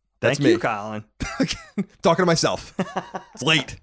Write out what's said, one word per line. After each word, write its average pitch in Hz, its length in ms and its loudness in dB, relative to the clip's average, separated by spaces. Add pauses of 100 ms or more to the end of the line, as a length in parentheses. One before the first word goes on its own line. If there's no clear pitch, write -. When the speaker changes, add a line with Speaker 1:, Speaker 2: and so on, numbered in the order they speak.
(200)
Speaker 1:
That's 131 200 2
Speaker 2:
Thank 139 100 4
you, 107 60 6
Speaker 1:
me. - 40 -2
Speaker 2:
Colin. 107 460 -4 (420)
Speaker 1:
<laughs> - 540 -8
Talking 175 220 4
to - 20 4
myself. 160 520 0
Speaker 2:
<laughs> - 580 -8
Speaker 1:
It's - 80 -10
late. 151 400 0